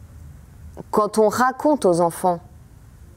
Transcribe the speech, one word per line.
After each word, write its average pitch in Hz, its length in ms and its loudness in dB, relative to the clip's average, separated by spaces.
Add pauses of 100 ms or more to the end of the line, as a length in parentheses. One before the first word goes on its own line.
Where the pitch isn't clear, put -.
(920)
quand 208 260 0
on 214 100 4
raconte 254 580 0
aux 175 140 4
enfants 175 400 0 (760)